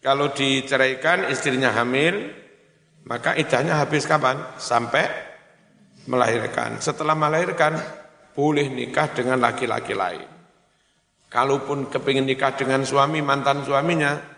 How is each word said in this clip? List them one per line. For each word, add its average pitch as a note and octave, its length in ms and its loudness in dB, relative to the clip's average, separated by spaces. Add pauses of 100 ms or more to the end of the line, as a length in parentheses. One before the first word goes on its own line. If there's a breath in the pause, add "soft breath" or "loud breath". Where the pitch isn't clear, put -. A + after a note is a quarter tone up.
Kalau C#3 240 2
diceraikan C3+ 1040 0
istrinya B2+ 400 0
hamil, C#3 560 0 (800)
maka A#2+ 240 -2
iddahnya D3+ 480 2
habis C#3+ 240 0
kapan? C3 320 2 (240)
Sampai A#2+ 480 0 (960)
melahirkan. A#2 720 0
Setelah D#3 400 -2
melahirkan, D#3 560 0 (640)
boleh C#3+ 320 2
nikah B2+ 480 -2
dengan B2+ 240 2
laki-laki A2+ 560 -2
lain. F2+ 320 -4 (1000)
Kalaupun C#3 580 0
kepingin C3+ 400 0
nikah C3 240 0
dengan C3 320 0
suami, C#3+ 400 2
mantan C#3 400 0
suaminya D3 560 0 (160)